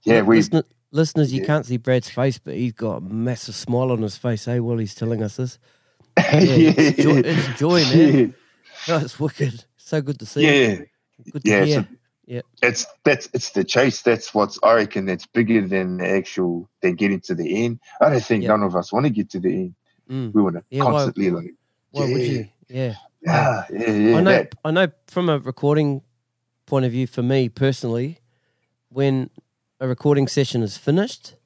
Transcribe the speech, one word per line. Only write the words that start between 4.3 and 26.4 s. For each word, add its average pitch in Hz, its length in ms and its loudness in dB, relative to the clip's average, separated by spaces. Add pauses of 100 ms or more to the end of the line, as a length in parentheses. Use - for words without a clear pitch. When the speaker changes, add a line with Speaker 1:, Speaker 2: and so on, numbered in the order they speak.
Speaker 2:
eh, 123 100 -2
while 117 180 -4
he's 107 180 -6
telling 113 280 -4
us 104 140 -8
this. 127 200 -8 (600)
Speaker 1:
<laughs> - 0 -
Speaker 2:
Yeah, 156 600 4
it's 151 140 4 (100)
joy, 143 240 4
Speaker 1:
Yeah. 160 60 0
Speaker 2:
it's 139 160 0 (120)
joy, 165 260 2
man. 147 340 6
Speaker 1:
Yeah. 117 60 6 (340)
Speaker 2:
<laughs> - 280 -16
That's 156 320 -2
wicked. 143 460 -4 (120)
So - 240 -6
good 139 180 -8
to 110 80 -14
see. - 160 -4
Speaker 1:
Yeah. 135 320 4 (560)
Speaker 2:
Good 143 140 -10
to - 60 2
Speaker 1:
Yeah, 101 140 4
Speaker 2:
hear. 147 160 2
Speaker 1:
so 90 40 -4 (420)
Speaker 2:
Yeah. 120 140 -10 (200)
Speaker 1:
it's, 120 240 -2 (180)
that's, 139 300 0
it's - 180 -6
the 98 120 -2
chase. 123 400 0
That's 117 300 0
what's, 101 300 -2
I 110 120 6
reckon, 104 300 -2
that's 92 200 -6
bigger 113 420 0
than 92 300 -2
the 90 100 -4
actual, 92 600 -2 (120)
than 90 140 0
getting 98 260 -2
to 90 140 -6
the 85 300 -4
end. 117 140 -6 (220)
I 147 80 6
don't 127 140 0
think 107 200 0
Speaker 2:
Yeah. 92 60 -2
Speaker 1:
none 107 140 2
of 90 120 -2
us 87 180 -4
wanna 135 160 0
get 104 220 -4
to 95 80 -8
the 90 100 -2
end. 87 260 -6 (340)
Speaker 2:
Mm. 123 240 -8
Speaker 1:
We 107 100 4
wanna 87 260 -2
Speaker 2:
Yeah, 135 140 -4
why, 127 80 0
Speaker 1:
constantly, 120 400 -2
like, 85 240 -10 (360)
Speaker 2:
why 139 200 -4
would 135 100 -2
Speaker 1:
yeah. 123 60 -2
Speaker 2:
you? 120 220 -4 (200)
Yeah. 127 260 -6 (260)
Speaker 1:
Yeah, 139 500 0
yeah, 113 200 -2
yeah, 107 260 4
Speaker 2:
I 165 40 4
know, 190 100 4
Speaker 1:
that. 107 240 0 (100)
Speaker 2:
I 156 60 -2
know 180 160 2 (200)
from 180 220 -2
a 147 100 0
recording 143 640 -2 (680)